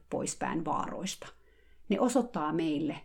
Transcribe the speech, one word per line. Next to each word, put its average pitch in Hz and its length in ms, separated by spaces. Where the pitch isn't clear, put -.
poispäin - 560
vaaroista. - 640
Ne 202 100
osoittaa 233 540
meille 156 520